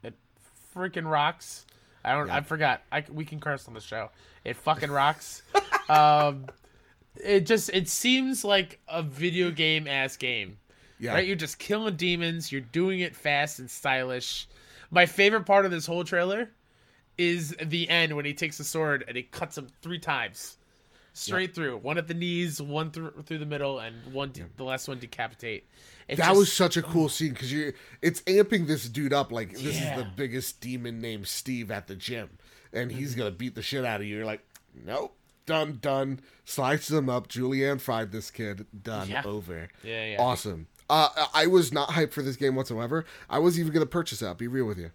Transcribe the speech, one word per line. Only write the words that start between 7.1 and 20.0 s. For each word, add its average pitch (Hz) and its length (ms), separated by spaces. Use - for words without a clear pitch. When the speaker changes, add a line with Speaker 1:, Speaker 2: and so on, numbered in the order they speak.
Speaker 1:
it 196 320
just, 226 260
it 185 160
seems 262 560
like 196 420
a 165 140
video 165 480
game 156 380
ass 135 300
game. 107 420
Speaker 2:
Yeah. 113 160
Speaker 1:
Right? 185 100
You're 190 100
just 156 220
killing 214 380
demons. 170 560
You're 139 100
doing 180 380
it 180 160
fast 147 420
and 127 120
stylish. 127 760
My 175 160
favorite 202 400
part 196 180
of 196 60
this 165 160
whole 170 160
trailer 190 480
is 175 420
the 160 300
end 160 260
when 147 100
he 143 100
takes 151 240
the 151 40
sword 147 440
and 120 100
he 127 60
cuts - 340
him 135 100
three 165 160
times. 131 600